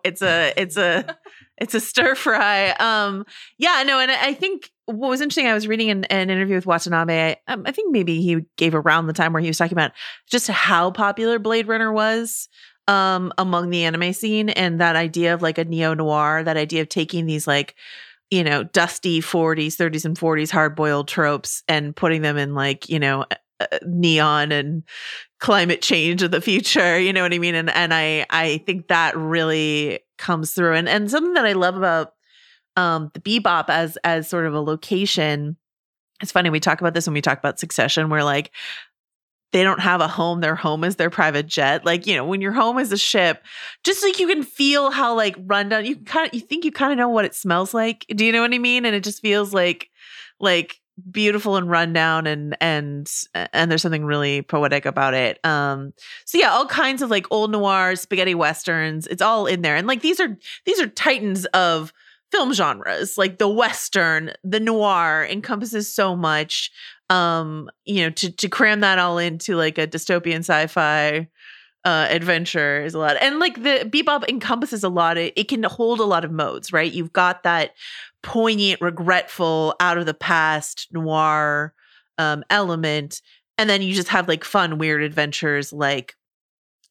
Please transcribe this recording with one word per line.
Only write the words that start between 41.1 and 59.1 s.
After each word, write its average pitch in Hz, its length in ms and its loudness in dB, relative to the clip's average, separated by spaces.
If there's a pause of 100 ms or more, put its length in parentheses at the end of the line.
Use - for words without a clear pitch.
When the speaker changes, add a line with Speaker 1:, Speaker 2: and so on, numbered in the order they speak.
Speaker 1:
private 156 360 0
jet. 147 380 0
Like, 175 220 0
you 202 80 2
know, 135 100 0
when 190 160 -2
your 196 120 -2
home 240 260 2
is 240 140 -2
a 202 40 0
ship, 180 460 2 (400)
just, 392 180 0
like, 381 200 2
you 349 80 2
can 311 160 0
feel 277 480 2
how, 247 240 0
like, 208 240 2
rundown, 202 440 0
you 247 120 -4
kinda, 311 360 -2
you 240 60 -6
think 311 260 -6
you 302 60 -2
kinda 277 240 0
know 247 140 2
what 220 160 2
it - 100 -6
smells 185 400 -2
like. 226 400 -2
Do 214 100 2
you 226 60 4
know 233 120 2
what 240 120 0
I 247 40 0
mean? 247 260 0
And 220 100 2
it 202 80 -2
just 202 180 -8
feels 202 320 0
like, 175 380 0 (480)
like, 180 380 0 (340)
beautiful 208 460 2
and 180 120 -2
rundown, 165 600 2
and, 147 320 -6
and, 147 500 -2 (240)
and 156 340 0
there's 165 140 2
something 160 220 -2
really 143 380 0
poetic 143 440 0
about 135 280 0
it. 127 300 0
Um, 139 500 -2 (320)
so - 120 -2
yeah, 269 120 6
all 254 160 4
kinds 269 360 0
of, 247 80 -2
like, 196 220 0
old 214 180 2
noir, 190 460 2
spaghetti 185 400 0
westerns, 156 720 -2
it's 180 140 -4